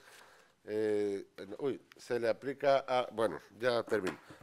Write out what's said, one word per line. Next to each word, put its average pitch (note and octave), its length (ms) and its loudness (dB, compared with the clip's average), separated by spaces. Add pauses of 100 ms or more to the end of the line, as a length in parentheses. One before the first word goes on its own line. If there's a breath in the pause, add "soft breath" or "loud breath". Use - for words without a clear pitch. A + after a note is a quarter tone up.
(640 loud breath)
eh, G#2 640 0 (320)
uy, C3+ 220 -4 (160)
se - 220 -4
le A#2 100 0
aplica C3+ 600 2
a, B2+ 240 2
bueno, G#2 280 0 (200)
ya A#2+ 240 2
termino, F#2 340 0 (240 loud breath)